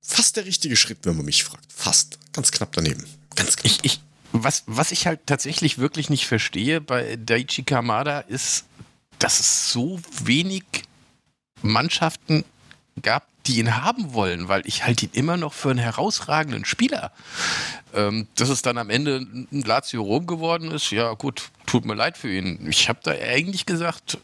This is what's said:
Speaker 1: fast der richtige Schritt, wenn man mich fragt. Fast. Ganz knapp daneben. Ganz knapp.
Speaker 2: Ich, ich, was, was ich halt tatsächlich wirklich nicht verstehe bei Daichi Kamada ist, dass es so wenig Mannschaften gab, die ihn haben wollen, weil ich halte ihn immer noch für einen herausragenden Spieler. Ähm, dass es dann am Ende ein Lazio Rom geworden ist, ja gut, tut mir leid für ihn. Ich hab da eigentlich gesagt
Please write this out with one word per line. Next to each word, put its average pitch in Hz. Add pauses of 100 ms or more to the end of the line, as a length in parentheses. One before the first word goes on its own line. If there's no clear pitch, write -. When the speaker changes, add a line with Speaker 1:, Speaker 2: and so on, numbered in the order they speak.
Speaker 1:
fast -
der 196
richtige 165
Schritt, -
wenn 87
man 73
mich -
fragt. -
Fast. - (140)
Ganz -
knapp -
daneben. - (300)
Ganz -
knapp. -
Speaker 2:
Ich, -
ich, - (320)
was, 113
was 117
ich -
halt 160
tatsächlich 147
wirklich 143
nicht 143
verstehe 123
bei 120
Daichi 120
Kamada 127
ist, - (540)
dass -
es -
so 165 (240)
wenig 175 (1000)
Mannschaften 151 (580)
gab, 117 (180)
die 123
ihn 117
haben 202
wollen, 92
weil 98
ich -
halte 117
ihn 85
immer 156
noch 160
für -
einen 123
herausragenden 143
Spieler. - (840)
Ähm, 104
dass 123
es 131
dann 120
am 110
Ende 143
ein 127
Lazio 117
Rom 127
geworden 165
ist, 151
ja 117
gut, - (160)
tut -
mir 107
leid 127
für 120
ihn. 95
Ich -
hab -
da -
eigentlich 165
gesagt 170